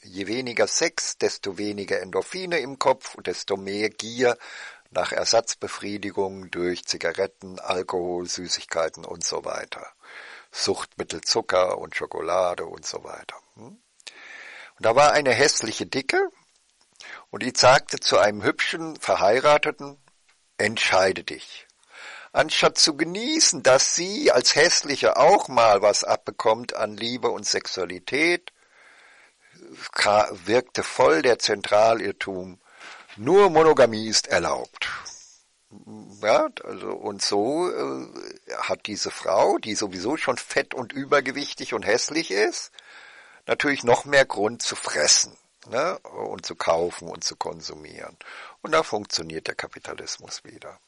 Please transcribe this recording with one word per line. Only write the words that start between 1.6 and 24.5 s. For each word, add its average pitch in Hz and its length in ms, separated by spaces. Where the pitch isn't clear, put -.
Endorphine 160 580
im 135 200
Kopf - 360
und - 140
desto 92 280
mehr 101 320
Gier 117 480
nach - 220
Ersatzbefriedigung 98 1400
durch 87 360
Zigaretten, 92 720
Alkohol, 90 680
Süßigkeiten 82 800
und 85 180
so 78 200
weiter. - 420
Suchtmittel, - 720
Zucker 92 560
und 82 160
Schokolade 85 720
und 82 200
so - 180
weiter. - 320
Hm? 107 100
Und 202 160
da 113 180
war 143 160
eine 135 200
hässliche 117 520
Dicke 359 460
und 110 140
die 123 120
sagte 135 460
zu - 160
einem 101 260
hübschen 160 560
Verheirateten, 143 1000
„Entscheide 95 680
dich.“ - 440
Anstatt 156 460
zu 151 180
genießen, 185 680
dass 131 320
sie 196 380
als - 220